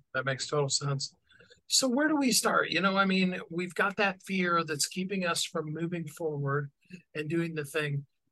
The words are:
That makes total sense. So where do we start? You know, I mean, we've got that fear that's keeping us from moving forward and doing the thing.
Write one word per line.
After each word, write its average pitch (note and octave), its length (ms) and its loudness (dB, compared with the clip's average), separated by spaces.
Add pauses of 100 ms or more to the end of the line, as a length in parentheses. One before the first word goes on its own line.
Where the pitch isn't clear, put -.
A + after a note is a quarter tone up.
(140)
That C3 120 -2
makes C3 200 -2
total D3 220 0
sense. C#3 460 -2 (540)
So - 200 2
where C#4+ 200 4
do D#4 80 2
we C4+ 160 4
start? D#3+ 380 2
You D#3+ 120 0
know, F#3+ 160 2
I G3 80 4
mean, F#3 320 2 (120)
we've F3+ 240 -4
got G3 220 2
that G3 260 0
fear F3+ 440 2
that's D3+ 220 -2
keeping F#3 360 -4
us E3+ 200 0
from D#3 280 -4
moving E3 340 -4
forward C#3+ 640 -2 (440)
and D3+ 160 -6
doing E3+ 240 0
the D3+ 100 -4
thing. D3 400 -2 (280)